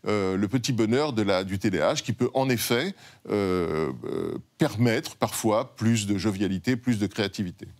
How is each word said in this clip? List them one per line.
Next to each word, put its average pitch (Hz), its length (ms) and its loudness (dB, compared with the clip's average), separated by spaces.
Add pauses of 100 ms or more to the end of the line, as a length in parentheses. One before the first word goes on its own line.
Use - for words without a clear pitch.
euh, 95 300 0
le 101 100 2
petit 120 260 0
bonheur 120 400 2
de 110 80 0
la, 98 220 2
du 95 160 -4
T 110 100 0
D 85 120 0
A 98 120 4
H 143 100 -4
qui - 100 -4
peut 123 200 0
en 135 160 0
effet, 123 440 0 (360)
euh, 87 600 0 (140)
euh, - 320 -4 (200)
permettre 120 600 0
parfois 113 580 0
plus 110 320 0
de 101 100 0
jovialité, 98 600 0
plus 117 220 -2
de 104 80 0
créativité. 98 600 -6 (120)